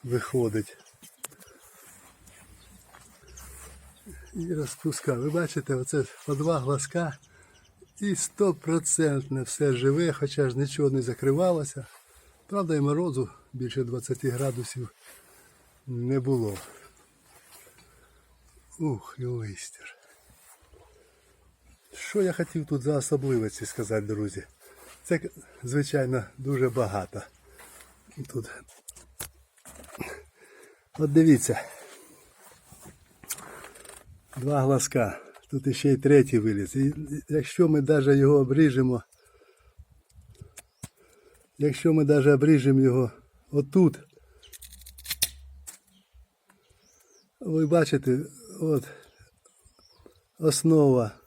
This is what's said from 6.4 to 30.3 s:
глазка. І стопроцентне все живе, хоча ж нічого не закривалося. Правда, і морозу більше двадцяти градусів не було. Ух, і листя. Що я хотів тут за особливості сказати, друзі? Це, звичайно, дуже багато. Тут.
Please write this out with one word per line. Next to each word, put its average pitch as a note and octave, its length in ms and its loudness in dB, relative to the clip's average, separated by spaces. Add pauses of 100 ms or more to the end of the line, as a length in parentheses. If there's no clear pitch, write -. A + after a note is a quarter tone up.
глазка. C#3+ 600 -4 (800)
І G3+ 160 -2
стопроцентне D3+ 1300 -2
все C#3 300 0
живе, C#3 400 2
хоча C#3 380 -2
ж B2 80 -6
нічого C#3 320 0
не C3 120 -2
закривалося. C#3+ 840 -2 (600)
Правда, F3+ 300 -2
і C#3+ 40 0
морозу C#3+ 500 -2 (220)
більше B2 320 -6
двадцяти B2 460 -6
градусів B2 580 -6 (1000)
не B2+ 340 -2
було. A#2 380 -2 (2250)
Ух, C#3+ 400 -6
і B2+ 60 -10
листя. A2+ 560 -10 (2250)
Що - 280 -4
я F3+ 100 0
хотів D#3+ 340 -4
тут C#3 160 -4
за D3 140 0
особливості B2+ 720 -2
сказати, G#2+ 400 -4
друзі? G2+ 380 -6 (600)
Це, E3+ 160 -2 (420)
звичайно, C3 640 -2 (140)
дуже C3 300 -2
багато. G2+ 540 -4 (1040)
Тут. A#2+ 220 -8 (2500)